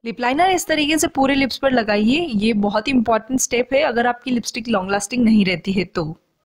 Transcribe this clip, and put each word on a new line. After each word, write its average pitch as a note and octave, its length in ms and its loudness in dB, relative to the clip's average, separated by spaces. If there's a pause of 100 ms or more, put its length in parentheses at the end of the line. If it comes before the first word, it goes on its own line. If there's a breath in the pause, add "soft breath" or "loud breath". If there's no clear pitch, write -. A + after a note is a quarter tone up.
लिप A3+ 160 -8
लाइनर C#4 300 2
इस F4+ 180 0
तरीके D#4 300 0
से E4 100 2
पूरे C4+ 280 0
लिप्स C#4 220 -2
पर C4+ 140 0
लगाइए, A3 540 2
ये A3+ 300 0
बहुत G#3 320 0
ही C#4 60 -2
इंपॉर्टेंट A#3+ 460 0
स्टेप B3 340 -2
है C#4 100 2
अगर A#3+ 240 0
आपकी A#3+ 240 -4
लिपस्टिक A#3+ 360 -4
लॉन्ग G3 240 -2
लास्टिंग A#3+ 340 -2
नहीं G#3+ 200 4
रहती F#3 260 -4
है F#3 140 -2
तो। E3+ 200 -6 (400)